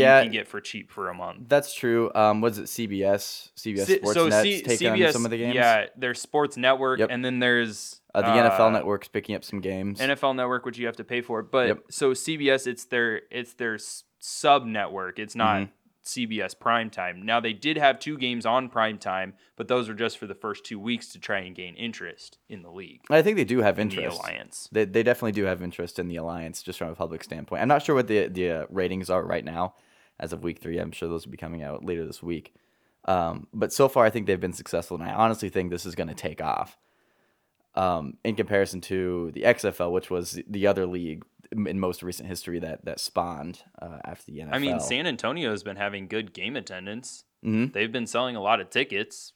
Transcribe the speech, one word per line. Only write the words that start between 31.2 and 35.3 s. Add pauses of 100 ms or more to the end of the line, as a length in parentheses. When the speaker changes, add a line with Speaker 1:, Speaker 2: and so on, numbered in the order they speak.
Speaker 1:
will
be
coming
out
later
this
week. (520)
Um,
but
so
far,
I
think
they've
been
successful,
and
I
honestly